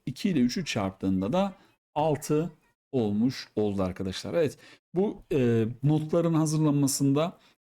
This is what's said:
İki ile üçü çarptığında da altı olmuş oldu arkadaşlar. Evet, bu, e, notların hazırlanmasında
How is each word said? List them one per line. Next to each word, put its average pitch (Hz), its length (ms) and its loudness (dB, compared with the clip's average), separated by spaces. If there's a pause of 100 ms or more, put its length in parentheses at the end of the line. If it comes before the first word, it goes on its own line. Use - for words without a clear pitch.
İki 123 240 -4
ile 156 100 2
üçü 123 240 0
çarptığında 95 680 -2
da 190 200 0 (420)
altı 151 560 0 (420)
olmuş 113 640 0
oldu 101 260 0
arkadaşlar. 92 520 -6
Evet, 165 240 0 (360)
bu, 190 280 -2 (100)
e, 117 340 2 (160)
notların 156 520 2
hazırlanmasında 151 1040 2 (240)